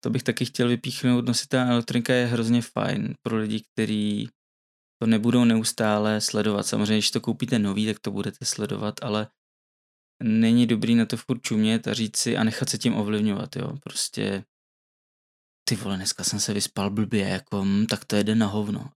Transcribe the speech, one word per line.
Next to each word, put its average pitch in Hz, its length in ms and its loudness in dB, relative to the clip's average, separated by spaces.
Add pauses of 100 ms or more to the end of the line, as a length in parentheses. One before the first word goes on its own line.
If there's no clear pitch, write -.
To 139 60 -2
bych 131 120 -2
taky 120 220 -2
chtěl 120 240 0
vypíchnout. 123 580 0
Nositelná 123 460 0
elektronika 120 420 0
je 123 120 2
hrozně 117 360 2
fajn 107 600 -4
pro 113 140 -2
lidi, 107 260 -2 (100)
kteří 107 560 -2 (760)
to 117 40 0
nebudou 113 380 4
neustále 107 760 2
sledovat. 104 460 0
Samozřejmě, 107 300 0
když 104 140 2
to 117 100 -2
koupíte 117 380 -2
nový, 104 280 0
tak 107 120 -2
to - 120 -6
budete 101 340 -6
sledovat, 104 580 -4
ale 107 260 -2 (960)
není 113 440 4
dobrý 113 280 2
na 113 120 4
to 120 100 -4
furt 127 260 -4
čumět 110 460 0
a 107 60 -2
říct 110 220 -4
si 113 200 0
a 113 80 0
nechat 113 240 -2
se 113 100 -4
tím 117 160 0
ovlivňovat, 104 640 -2
jo. - 260 -6
Prostě, 101 600 -4 (1200)
"Ty 113 80 0
vole, 98 200 -4
dneska 92 280 -6
jsem 104 160 -2
se 107 140 -2
vyspal 101 360 -2
blbě, 101 380 0
jako, 95 360 -2
hm, 98 220 4
tak - 180 -2
to - 120 -2
jede 104 180 2
na 113 120 4
hovno," 104 500 -4